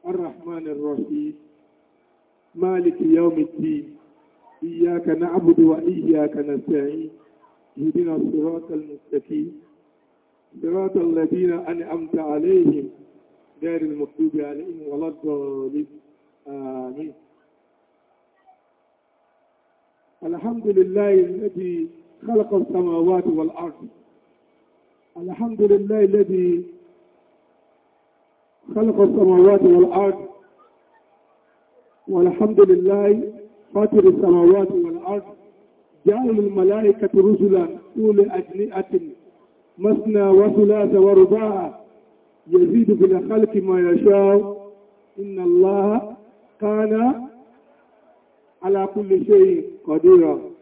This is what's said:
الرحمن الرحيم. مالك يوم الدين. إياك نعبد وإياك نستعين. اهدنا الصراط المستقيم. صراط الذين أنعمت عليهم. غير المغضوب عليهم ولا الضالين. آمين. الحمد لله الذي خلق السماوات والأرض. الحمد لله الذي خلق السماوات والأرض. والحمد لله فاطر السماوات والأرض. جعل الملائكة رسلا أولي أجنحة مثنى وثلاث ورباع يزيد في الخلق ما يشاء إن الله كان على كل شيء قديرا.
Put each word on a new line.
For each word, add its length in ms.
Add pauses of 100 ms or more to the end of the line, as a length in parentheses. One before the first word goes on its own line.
الرحمن 600
الرحيم. 640 (1200)
مالك 460
يوم 380
الدين. 460 (800)
إياك 460
نعبد 500
وإياك 760
نستعين. 720 (680)
اهدنا 380
الصراط 560
المستقيم. 920 (1000)
صراط 360
الذين 540
أنعمت 680
عليهم. 640 (800)
غير 180
المغضوب 540
عليهم 420 (100)
ولا 200
الضالين. 800 (600)
آمين. 680 (3000)
الحمد 440
لله 460
الذي 760 (380)
خلق 260
السماوات 760
والأرض. 600 (1300)
الحمد 440
لله 420
الذي 600 (2000)
خلق 260
السماوات 640
والأرض. 560 (1900)
والحمد 540
لله 720 (400)
فاطر 340
السماوات 640
والأرض. 520 (840)
جعل 240
الملائكة 880
رسلا 500 (320)
أولي 340
أجنحة 600 (840)
مثنى 520
وثلاث 680
ورباع 840 (680)
يزيد 500
في 80
الخلق 500
ما 360
يشاء 440 (840)
إن 200
الله 800 (440)
كان 320 (1700)
على 320
كل 300
شيء 380 (240)
قديرا. 540 (200)